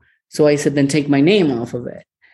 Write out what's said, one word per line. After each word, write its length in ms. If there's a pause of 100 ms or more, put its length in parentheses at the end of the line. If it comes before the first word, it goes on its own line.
(300)
So 160
I 100
said, 200
"Then 120
take 220
my 100
name 320
off 220
of 140
it." 180 (280)